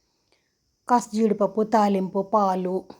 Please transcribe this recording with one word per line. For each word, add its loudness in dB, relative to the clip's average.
కాస్త 2
జీడిపప్పు, 0
తాలింపు, 0
పాలు, 0